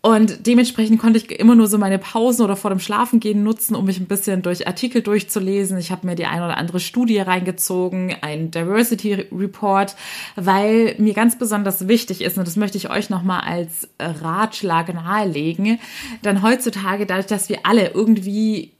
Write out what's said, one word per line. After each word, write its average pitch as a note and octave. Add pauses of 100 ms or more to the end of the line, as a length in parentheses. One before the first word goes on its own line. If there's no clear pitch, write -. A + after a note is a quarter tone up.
Und A3
dementsprechend A3+
konnte A3+
ich -
immer A#3
nur A3
so G#3
meine G3
Pausen A#3
oder G3
vor G3+
dem F#3+
Schlafengehen G#3+
nutzen, A3
um -
mich F#3+
ein F3+
bisschen G3
durch F3
Artikel A#3
durchzulesen. G3
Ich E3+
habe F#3
mir F3+
die E3
ein E3
oder F3
andere E3+
Studie A3+
reingezogen, F#3
ein D#3
Diversity G3+
Report, G3 (400)
weil G#3
mir G#3+
ganz A#3
besonders G3+
wichtig A#3
ist, -
und F3+
das E3
möchte G#3
ich -
euch -
nochmal F#3
als E3+ (100)
Ratschlag E3+
nahelegen, F3 (440)
denn G3+
heutzutage, G#3
dadurch, F#3+
dass -
wir -
alle G#3
irgendwie G#3+